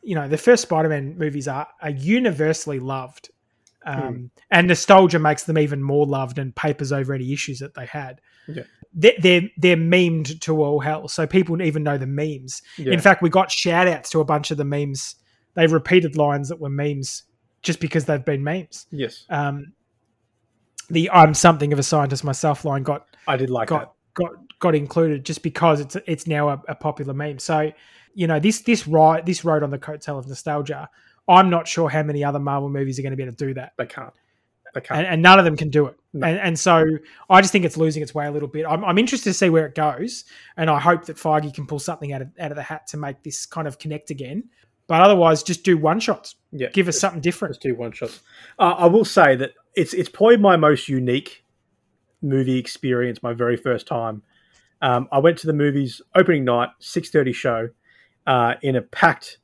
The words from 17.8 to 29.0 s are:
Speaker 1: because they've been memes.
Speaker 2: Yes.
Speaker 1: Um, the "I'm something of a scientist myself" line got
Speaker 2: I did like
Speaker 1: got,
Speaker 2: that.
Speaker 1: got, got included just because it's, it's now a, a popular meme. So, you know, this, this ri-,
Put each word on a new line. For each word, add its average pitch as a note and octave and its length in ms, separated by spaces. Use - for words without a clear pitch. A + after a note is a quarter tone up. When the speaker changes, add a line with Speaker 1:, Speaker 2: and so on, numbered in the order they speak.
Speaker 1:
because D#3+ 240
they've D3 200
been C#3 200
memes. E3 460
Speaker 2:
Yes. C#3 400
Speaker 1:
Um, C#3+ 420
the E3 220
"I'm D#3+ 240
something D3 380
of C#3+ 60
a C#3 40
scientist C#3 420
myself" D3 400
line C#3 180
got C#3+ 240
Speaker 2:
I C#3+ 80
did C3 120
like A#2 200
Speaker 1:
got, D3+ 260
Speaker 2:
that. - 0
Speaker 1:
got, F3 180
got F3 160
included D3 500
just - 180
because D#3 380
it's, C#3+ 160
it's D#3+ 200
now D3 220
a, C#3 200
a D3 60
popular C#3+ 400
meme. C#3+ 240
So, D#3 340
you F3+ 120
know, D#3+ 140
this, G#3+ 220
this A#3 260
ri-, D#3+ 360